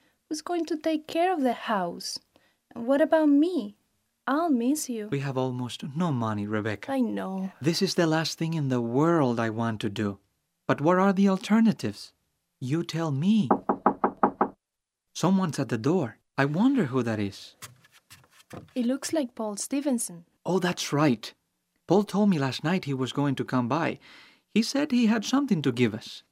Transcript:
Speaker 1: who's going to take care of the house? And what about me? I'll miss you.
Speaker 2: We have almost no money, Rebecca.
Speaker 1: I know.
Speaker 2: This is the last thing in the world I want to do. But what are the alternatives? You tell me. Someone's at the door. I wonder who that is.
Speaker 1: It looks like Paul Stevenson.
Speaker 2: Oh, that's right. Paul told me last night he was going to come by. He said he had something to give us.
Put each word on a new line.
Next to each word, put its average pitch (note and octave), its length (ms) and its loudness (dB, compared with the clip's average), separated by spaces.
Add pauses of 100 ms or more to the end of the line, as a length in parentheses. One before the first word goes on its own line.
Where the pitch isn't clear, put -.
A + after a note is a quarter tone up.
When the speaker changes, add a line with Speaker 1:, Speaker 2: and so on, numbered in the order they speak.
(280)
Speaker 1:
who's D4+ 120 -8
going F4 260 -4
to E4 100 -4
take D#4 320 -2
care F4 240 0
of E4 80 -2
the B3+ 120 2
house? F#3 680 -6 (520)
And A#3 140 -8
what C4+ 140 2
about D#4 280 4
me? C#4+ 460 2 (500)
I'll D#4 260 0
miss C4 380 0
you. A3 220 -6
Speaker 2:
We C#3+ 80 -2
have C#3 180 -4
almost B2+ 460 -4 (140)
no E3+ 160 0
money, A2 340 -2
Rebecca. G#2+ 460 -4
Speaker 1:
I C4+ 80 0
know. F#3+ 500 -4 (100)
Speaker 2:
This D#3+ 220 0
is F3+ 140 -2
the F3 100 4
last D#3+ 320 0
thing E3 160 -2
in D3 140 0
the B2+ 120 2
world B2+ 600 2
I A2+ 100 0
want A2+ 300 -4
to G#2+ 100 -2
do. G2+ 300 -4 (480)
But C3+ 120 2
what E3+ 160 4
are G3 160 4
the G3 160 4
alternatives? G3 840 0 (480)
You D3 240 -2
tell E3 260 -4
me. E3 380 2 (1600)
Someone's F#3 460 0
at C3 120 -4
the A#2 200 -4
door. D#3+ 280 -2 (180)
I C3+ 80 2
wonder G3+ 400 2
who B2+ 180 -2
that A2+ 160 -2
is. - 380 -8 (1200)
Speaker 1:
It B3 100 0
looks C4 260 -2
like D4 220 -2
Paul G#3+ 220 -6
Stevenson. B3 680 -4 (220)
Speaker 2:
Oh, F3 140 0
that's F3 320 -4
right. C#3+ 420 2 (540)
Paul G3+ 160 4
told G3+ 260 2
me E3+ 80 4
last C3+ 240 -2
night F3 220 0
he C#3 100 -2
was B2+ 180 -4
going C#3+ 220 2
to B2 100 -4
come B2 220 0
by. C3+ 320 -2 (560)
He G#3+ 80 4
said C#4+ 280 0
he A#3+ 160 4
had G#3 180 2
something B3+ 380 2
to C#3 80 2
give A#2 240 2
us. - 380 -12